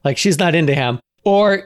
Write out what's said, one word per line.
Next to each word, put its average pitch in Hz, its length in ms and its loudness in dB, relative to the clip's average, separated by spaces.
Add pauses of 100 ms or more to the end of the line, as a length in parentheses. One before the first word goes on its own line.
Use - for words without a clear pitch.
Like, 139 160 -2
she's 190 180 0
not 165 200 0
into 147 180 2
him. 127 240 -2 (240)
Or 202 440 2